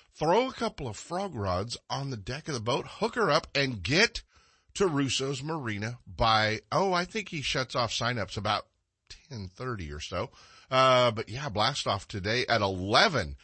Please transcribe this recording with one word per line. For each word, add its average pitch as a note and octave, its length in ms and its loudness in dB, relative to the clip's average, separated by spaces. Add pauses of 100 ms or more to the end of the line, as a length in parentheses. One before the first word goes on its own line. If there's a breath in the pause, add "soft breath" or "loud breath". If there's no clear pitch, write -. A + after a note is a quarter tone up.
(160 loud breath)
Throw G3 320 2
a A#3+ 60 -10
couple G#3 340 -4
of G#2 80 -8
frog F3+ 380 -6
rods G2+ 420 -2 (140)
on C3+ 220 -4
the A#2 60 -6
deck B2 300 -10
of D#3 60 -4
the A#2+ 60 -4
boat, B2+ 280 -2
hook - 280 -6
her G3+ 160 2
up, - 240 2
and C3 260 0
get D#3+ 400 2 (540 soft breath)
to G3 100 4
Russo's C#3 560 0
Marina A#2+ 640 -6
by, G#2+ 540 4 (120)
oh, F#3 220 2
I F3 120 0
think G3 240 -6
he D3+ 120 -6
shuts C3 340 -2
off A#2+ 160 0
signups A#2 460 -2
about G#2 300 -2 (600)
ten G#2+ 200 -10
thirty G2 440 -8
or D2 80 -10
so. F#2+ 300 -6 (400 loud breath)
Uh, C3 400 6
but A2+ 200 -4
yeah, C3 200 -8
blast A2 380 0
off G2+ 200 -2
today G#2+ 400 -2
at A2+ 140 4
eleven. G2 840 2